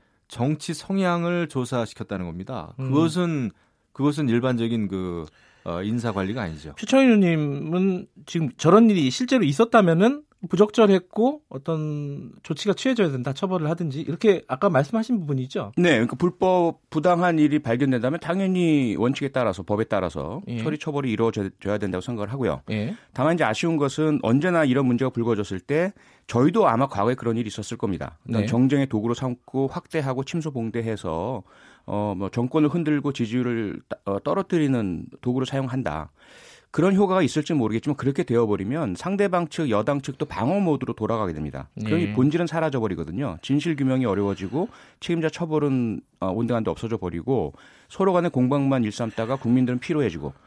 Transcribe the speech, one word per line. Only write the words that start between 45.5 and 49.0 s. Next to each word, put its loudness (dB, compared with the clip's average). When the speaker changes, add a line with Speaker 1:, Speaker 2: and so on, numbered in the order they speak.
Speaker 3:
어, -2
온데간데 -2
없어져 -4
버리고 -2
서로 0
간의 0
공방만 2
일삼다가 -4